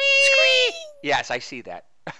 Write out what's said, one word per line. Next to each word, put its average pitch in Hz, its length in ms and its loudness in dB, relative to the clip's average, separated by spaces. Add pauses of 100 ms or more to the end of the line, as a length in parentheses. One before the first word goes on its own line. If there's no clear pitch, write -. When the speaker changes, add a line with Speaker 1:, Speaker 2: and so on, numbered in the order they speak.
(240)
Speaker 1:
"Scream!" 523 480 4 (320)
Speaker 2:
Yes, 135 260 -2
I 123 80 -4
see 123 240 -12
that. 87 220 -14 (360)